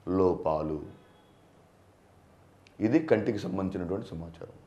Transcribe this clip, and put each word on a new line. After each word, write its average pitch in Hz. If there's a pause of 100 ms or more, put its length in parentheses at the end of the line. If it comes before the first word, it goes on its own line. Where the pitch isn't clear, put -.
(180)
లోపాలు. 78 (2000)
ఇది 131 (120)
కంటికి 107
సంబంధించినటువంటి 95
సమాచారం. 82 (100)